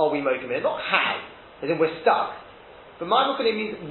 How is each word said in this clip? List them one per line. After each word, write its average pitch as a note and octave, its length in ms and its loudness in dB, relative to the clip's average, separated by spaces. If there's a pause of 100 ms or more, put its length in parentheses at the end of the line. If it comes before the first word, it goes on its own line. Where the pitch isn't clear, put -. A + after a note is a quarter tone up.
are D3+ 80 4
we C#3+ 160 -2
making B2+ 240 -2
here? C3+ 160 -2
Not - 160 -2
how. - 400 0 (400)
As C#3+ 80 -2
in, E3 80 2
we're D#3 240 2
stuck. - 400 2 (560)
But F3 140 -4
my C4+ 160 4
Mukile C4 240 0
means, G#3+ 240 -4 (160)